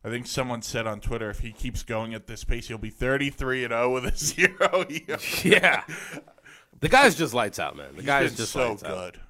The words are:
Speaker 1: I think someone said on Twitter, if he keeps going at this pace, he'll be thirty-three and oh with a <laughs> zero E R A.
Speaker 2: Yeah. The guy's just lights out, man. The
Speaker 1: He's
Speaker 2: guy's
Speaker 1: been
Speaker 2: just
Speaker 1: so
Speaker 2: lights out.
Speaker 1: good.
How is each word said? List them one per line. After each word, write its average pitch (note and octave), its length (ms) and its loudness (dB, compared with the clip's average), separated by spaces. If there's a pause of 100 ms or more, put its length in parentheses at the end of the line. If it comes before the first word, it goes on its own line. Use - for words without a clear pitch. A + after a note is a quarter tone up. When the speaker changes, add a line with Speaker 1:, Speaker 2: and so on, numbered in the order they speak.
Speaker 1:
I A2+ 60 -8
think A#2+ 160 -6
someone B2 360 -4
said A2+ 240 -4
on G#2+ 140 -4
Twitter, A2 300 -4
if - 100 -8
he A#2 120 -6
keeps A#2 320 -6
going A2+ 280 -4
at A2 140 -12
this A2 180 -12
pace, A#2+ 240 -2
he'll A#2 100 -6
be A2 120 -8
thirty-three C3 760 0
and A#2 80 -2
oh A#2+ 180 4
with B2+ 160 0
a - 40 0
<laughs> - 60 2
zero F3+ 760 2
E D3+ 180 -8
R D#3 80 -4
A. - 320 -2
Speaker 2:
Yeah. F#3 340 6 (960)
The D3+ 80 2
guy's - 260 8
just C#3+ 200 0
lights A2 240 0
out, C#2+ 180 -4
man. C#2+ 140 -14
The C#2 60 -18
Speaker 1:
He's G2+ 100 -8
Speaker 2:
guy's C#3 240 4
Speaker 1:
been - 60 -10
Speaker 2:
just A2+ 160 -4
Speaker 1:
so B2+ 180 0
Speaker 2:
lights G2+ 140 -6
out. D#2 40 -6 (260)
Speaker 1:
good. - 160 -20